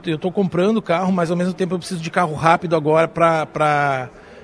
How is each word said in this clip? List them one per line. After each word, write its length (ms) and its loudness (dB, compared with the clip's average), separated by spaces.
eu 140 -2
tô 120 -4
comprando 520 0
carro, 280 0
mas 200 0
ao 80 0
mesmo 160 -2
tempo 180 -4
eu 60 -4
preciso 240 -8
de 80 -8
carro 240 0
rápido 420 2
agora 320 2
pra, 380 0
pra, 640 0